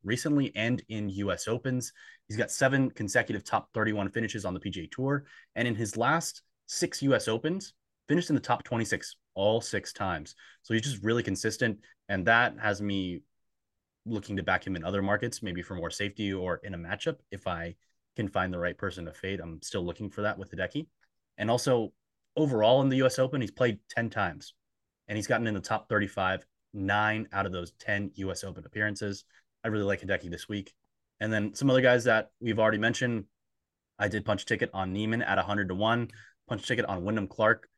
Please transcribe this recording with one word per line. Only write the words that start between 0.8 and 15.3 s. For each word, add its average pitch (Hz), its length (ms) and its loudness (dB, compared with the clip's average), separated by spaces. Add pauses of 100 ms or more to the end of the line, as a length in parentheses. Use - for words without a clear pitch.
in 107 200 -4
U 95 240 -2
S 87 160 -4
Opens. 123 440 -2 (360)
He's 107 80 -6
got 117 140 0
seven 135 400 4
consecutive 110 540 0
top - 280 -2
thirty-one 104 380 0
finishes 110 340 -4
on 92 100 -2
the 98 60 -6
P 101 100 -4
G 87 120 -6
A 78 60 -10
Tour. 139 360 -2 (320)
And 120 100 0
in 117 80 0
his 107 220 -4
last 143 460 0 (240)
six - 360 -4
U 139 120 6
S 110 120 2
Opens, 156 460 -2 (360)
finished 175 200 2
in 156 60 4
the 123 60 2
top - 240 0
twenty-six - 520 -2 (180)
all 107 260 4
six - 320 -4
times. 85 420 -4 (280)
So 113 120 -2
he's 113 80 2
just 117 200 -6
really 117 200 2
consistent. 107 560 -2 (300)
And 95 180 0
that 117 340 6
has 104 220 0
me 95 400 -2 (840)
looking 104 300 -4
to 95 60 -2
back 92 240 0
him 95 100 -4
in 80 80 -8
other 98 180 0
markets, 107 400 -2